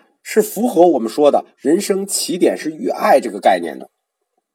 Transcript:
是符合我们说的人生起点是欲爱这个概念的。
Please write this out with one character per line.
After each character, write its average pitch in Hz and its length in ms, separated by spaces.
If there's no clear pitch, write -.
是 - 180
符 208 280
合 180 220
我 139 100
们 110 100
说 147 220
的 117 140
人 165 240
生 196 240
起 - 320
点 131 180
是 - 140
欲 - 180
爱 156 320
这 113 120
个 98 80
概 92 200
念 76 200
的。 65 100